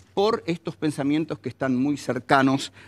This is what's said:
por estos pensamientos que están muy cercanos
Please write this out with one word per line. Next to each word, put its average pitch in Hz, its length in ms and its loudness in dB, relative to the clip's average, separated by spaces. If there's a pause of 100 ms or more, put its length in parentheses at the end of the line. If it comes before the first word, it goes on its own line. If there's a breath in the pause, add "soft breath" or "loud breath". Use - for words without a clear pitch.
(140)
por 220 320 0
estos 170 300 -6
pensamientos 151 640 -2
que 127 100 -10
están 131 260 -2
muy 139 220 0
cercanos 135 760 0 (160 loud breath)